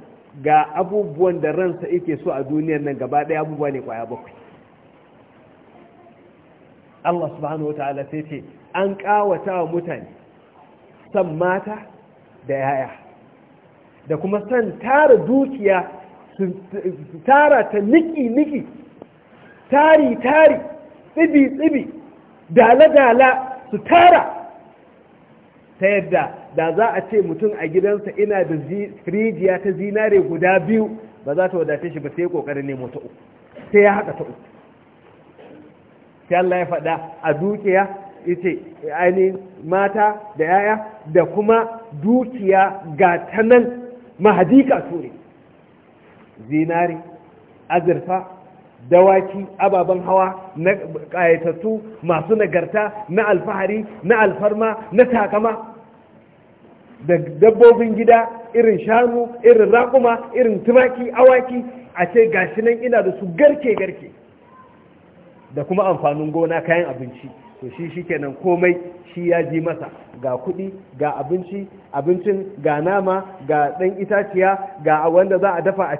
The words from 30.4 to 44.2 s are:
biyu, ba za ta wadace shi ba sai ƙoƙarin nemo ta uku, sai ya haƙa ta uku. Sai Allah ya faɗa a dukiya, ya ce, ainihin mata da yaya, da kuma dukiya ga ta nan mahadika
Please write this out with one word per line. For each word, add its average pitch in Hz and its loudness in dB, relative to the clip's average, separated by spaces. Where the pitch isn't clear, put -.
biyu, 214 0
ba 139 -6
za 185 0
ta 185 -6
wadace 151 -4
shi 151 -12
ba 143 -10
sai 170 -2
ƙoƙarin 143 -6
nemo 131 -10
ta - -16
uku, 123 -18
sai 202 6
ya 202 2
haƙa 180 -6
ta 160 -12
uku. - -14
Sai 175 2
Allah 180 0
ya 175 -2
faɗa 160 -4
a 156 -2
dukiya, 196 0
ya 175 -2
ce, 175 -4
ainihin 185 0
mata 202 0
da 156 -2
yaya, 202 0
da 156 2
kuma 226 0
dukiya 202 0
ga 175 4
ta 214 -4
nan 240 2
mahadika 196 4